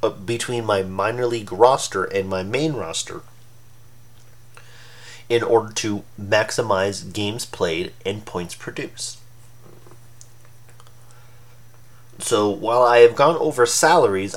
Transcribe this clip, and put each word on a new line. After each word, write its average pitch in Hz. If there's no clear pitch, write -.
uh, 110
between 117
my 98
minor 104
league 117
roster 110
and 95
my 92
main 139
roster, 82
in 117
order 107
to 104
maximize 101
games 104
played 85
and 107
points 87
produced. -
So 107
while 113
I 120
have 117
gone 156
over 131
salaries, 117